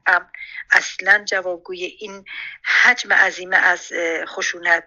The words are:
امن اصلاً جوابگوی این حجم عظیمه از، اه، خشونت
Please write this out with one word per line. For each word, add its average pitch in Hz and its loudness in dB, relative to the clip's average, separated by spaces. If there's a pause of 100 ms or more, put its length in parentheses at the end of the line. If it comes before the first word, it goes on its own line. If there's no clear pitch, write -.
امن 180 4 (440)
اصلاً 196 2
جوابگوی 180 -4
این 196 -12 (580)
حجم 247 4
عظیمه 180 2
از، 180 0
اه، 165 -2
خشونت 175 -2